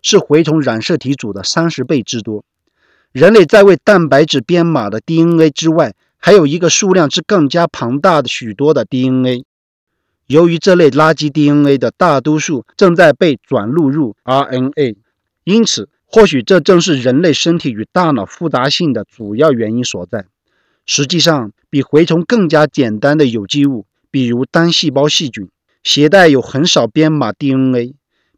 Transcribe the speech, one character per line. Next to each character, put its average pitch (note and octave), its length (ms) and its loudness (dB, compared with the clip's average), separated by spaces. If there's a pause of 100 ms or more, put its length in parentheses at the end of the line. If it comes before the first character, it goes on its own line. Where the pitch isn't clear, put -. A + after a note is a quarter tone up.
是 - 160 0
蛔 D#3 260 2
虫 D#3 180 0
染 A2+ 200 -4
色 E3 160 -4
体 C3+ 180 -4
组 A#2 160 -10
的 F#2+ 120 -12
三 E3 280 -2
十 C3 140 -6
倍 C#3 180 -2
之 A#2+ 180 -8
多。 G#2 220 -10 (680)
人 D#3 180 4
类 G#3+ 140 6
在 G3+ 180 4
为 G3 180 6
蛋 F3+ 280 2
白 C#3 160 4
质 D3 160 -4
编 E3+ 240 0
码 C3+ 240 -2
的 G#2+ 100 -6
D E3 220 -2
N E3+ 180 2
A D#3+ 100 4
之 D#3 200 -4
外， D#3 260 -2 (220)
还 - 160 2
有 F#3 120 6
一 D3 140 -2
个 E3+ 100 0
数 F#3+ 220 0
量 E3+ 180 2
是 E3 160 -6
更 E3+ 220 0
加 E3+ 200 0
庞 C3 340 -6
大 E3 200 2
的 A#2+ 60 -8
许 A2 260 -10
多 C#3 200 0
的 C3 100 0
D B2+ 240 -4
N B2+ 180 0
A。 B2+ 200 -4 (840)
由 E3 220 4
于 E3 100 -2
这 F#3 160 2
类 D#3+ 160 4
垃 D#3 220 2
圾 D3+ 160 -4
D D3 200 0
N D3 160 2
A C#3 120 2
的 B2 120 -2
大 D3+ 300 0
多 D#3 180 -2
数 C#3+ 280 -6 (100)
正 F#3 180 2
在 E3 200 4
被 C#3+ 340 0
转 G#2+ 220 -4
录 D3 200 0
入 C3+ 340 -4
R C3+ 200 -2
N B2+ 320 -4
A， A#2+ 220 -4 (480)
因 G#3+ 180 2
此 A2 240 -6 (180)
或 - 200 4
许 B2+ 180 -2
这 - 160 2
正 F3 220 2
是 D#3+ 140 -2
人 B2+ 260 0
类 F3+ 100 2
身 E3 260 -2
体 D#3 140 -6
与 G#2 220 -10
大 F3 180 0
脑 G#2+ 140 -2
复 - 240 -10
杂 C#3 200 -2
性 D3+ 220 -2
的 G#2+ 140 -6
主 G#2 320 -10
要 D3 160 2
原 A2+ 240 -4
因 B2 80 -4
所 F2+ 200 -10
在。 G2 200 -12 (600)
实 C#3+ 220 -4
际 E3+ 140 -2
上， C#3 320 -2 (160)
比 C#3+ 120 -2
蛔 D#3 240 0
虫 E3+ 200 -2
更 G#3 240 0
加 D3+ 180 2
简 A2 320 -4
单 C#3+ 180 0
的 D3+ 80 2
有 A2+ 220 -4
机 C#3+ 180 -2
物， B2+ 200 -4 (260)
比 C3 160 -2
如 A#2+ 160 -4
单 E3 300 0
细 D3+ 180 -2
胞 C#3 160 0
细 D3+ 220 -4
菌， G2+ 180 -12 (340)
携 D3 280 0
带 F3+ 180 6
有 C3+ 140 4
很 C3+ 260 -4
少 B2 200 0
编 D#3 220 0
码 C#3+ 220 -2
D C3+ 220 -4
N C3 200 0
A， B2 220 -4 (420)